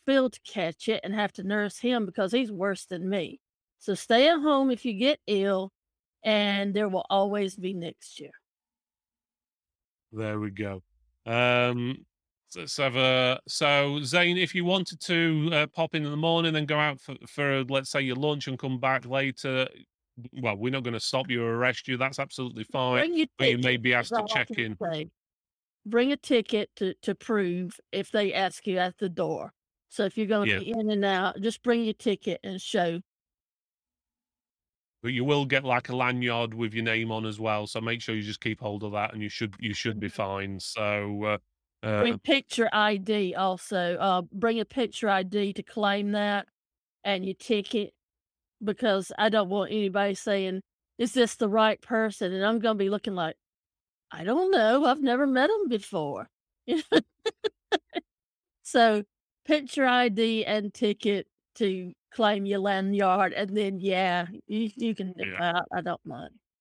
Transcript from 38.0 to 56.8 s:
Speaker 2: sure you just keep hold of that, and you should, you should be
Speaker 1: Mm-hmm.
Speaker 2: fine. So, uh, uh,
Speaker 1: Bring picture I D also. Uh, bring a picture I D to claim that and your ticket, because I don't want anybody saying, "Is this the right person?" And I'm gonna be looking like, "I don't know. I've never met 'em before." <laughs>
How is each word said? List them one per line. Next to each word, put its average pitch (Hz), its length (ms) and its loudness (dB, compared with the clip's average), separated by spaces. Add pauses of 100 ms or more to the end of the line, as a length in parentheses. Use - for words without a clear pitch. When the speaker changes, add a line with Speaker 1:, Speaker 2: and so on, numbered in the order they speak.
Speaker 2:
sure 113 120 -4
you 107 80 -4
just 104 180 -8
keep 110 200 -4
hold 104 220 -6
of 104 100 -6
that, 104 200 -2
and 107 100 -8
you 104 60 -6
should, 104 300 -6
you 104 160 -4
should 107 260 -4
be 98 80 -4
Speaker 1:
Mm-hmm. - 0 -
Speaker 2:
fine. 98 500 -4
So, 104 640 -4
uh, 104 140 0 (440)
uh, 107 160 0
Speaker 1:
Bring 226 200 2
picture 233 540 0
I 214 260 2
D 196 360 -2
also. 185 640 -2
Uh, 180 260 2 (100)
bring 226 280 0
a 208 40 -2
picture - 440 -4
I 190 140 4
D 202 320 -2
to - 80 -8
claim 202 500 0
that 107 360 -2 (560)
and 196 200 -2
your 190 100 -4
ticket, 208 600 -2 (720)
because 196 540 0
I 214 120 4
don't 202 200 2
want 196 220 -2
anybody 202 420 0
saying, 190 480 -2 (360)
"Is 233 160 -2
this 233 220 2
the 214 120 0
right 220 340 4
person?" 214 500 -2
And 190 140 0
I'm 226 140 2
gonna 220 180 2
be 196 120 0
looking 208 260 -4
like, 165 200 -4 (760)
"I 165 120 -12
don't 339 280 2
know. 247 340 6
I've 277 160 4
never 262 240 4
met 269 240 4
'em 415 180 0
before." 156 640 -4 (380)
<laughs> - 380 2 (1600)